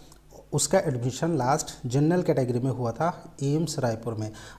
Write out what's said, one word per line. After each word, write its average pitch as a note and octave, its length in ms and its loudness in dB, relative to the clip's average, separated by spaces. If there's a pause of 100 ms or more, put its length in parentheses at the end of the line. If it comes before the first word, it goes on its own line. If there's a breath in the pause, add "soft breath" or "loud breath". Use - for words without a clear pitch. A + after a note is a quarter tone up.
(520 loud breath)
उसका D#3 260 2
एडमिशन D#3 580 0
लास्ट C3 300 2 (200)
जनरल D3+ 360 4
कैटेगरी C3 360 2
में B2+ 120 2
हुआ A#2 220 -2
था E3 500 -4
एम्स D3 360 0
रायपुर A#2 360 -2
में। G#2+ 160 -4 (280 loud breath)